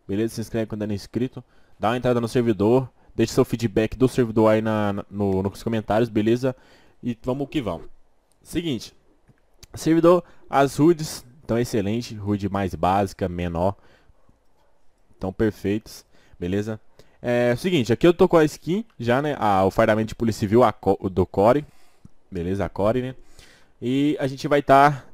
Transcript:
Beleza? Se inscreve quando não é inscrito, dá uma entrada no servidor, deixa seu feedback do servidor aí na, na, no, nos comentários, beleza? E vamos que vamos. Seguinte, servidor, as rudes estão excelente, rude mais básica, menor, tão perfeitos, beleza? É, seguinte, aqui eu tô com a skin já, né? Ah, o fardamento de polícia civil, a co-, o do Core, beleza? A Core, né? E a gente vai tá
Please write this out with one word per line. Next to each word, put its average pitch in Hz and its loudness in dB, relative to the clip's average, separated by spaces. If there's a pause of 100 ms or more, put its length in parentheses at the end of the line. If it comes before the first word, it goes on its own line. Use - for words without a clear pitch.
Beleza? 110 -4
Se 117 -8
inscreve 110 -4
quando 107 -8
não 107 -6
é 104 -4
inscrito, 123 -8 (380)
dá 104 0
uma 127 -2
entrada 123 0
no 117 -2
servidor, 117 2 (260)
deixa 113 0
seu 139 2
feedback 110 -2
do 127 2
servidor 110 2
aí 110 2
na, 107 -2
na, 101 -8
no, 98 -2
nos 98 -6
comentários, 113 0
beleza? 113 0 (460)
E 120 -6
vamos 139 -6
que 156 -6
vamos. 85 -6 (560)
Seguinte, 160 -6 (760)
servidor, 165 4 (240)
as 135 0
rudes 156 0 (160)
estão 113 -2
excelente, 120 -2
rude 101 -4
mais 95 -4
básica, 92 0
menor, 87 -2 (1400)
tão 95 -6
perfeitos, - -4 (340)
beleza? 104 -4 (400)
É, 120 0
seguinte, 147 0
aqui 113 2
eu 175 6
tô 180 4
com 175 4
a 156 6
skin 180 -6 (140)
já, 120 0
né? 147 -4
Ah, 98 2
o 95 2
fardamento 110 2
de - -14
polícia 110 -2
civil, 110 4
a 110 4
co-, - 0
o 98 -6
do 90 0
Core, 127 2 (640)
beleza? 92 -4
A 85 -8
Core, 113 0
né? 127 -10 (680)
E 135 0
a 143 -2
gente 135 -8
vai 143 2
tá 139 4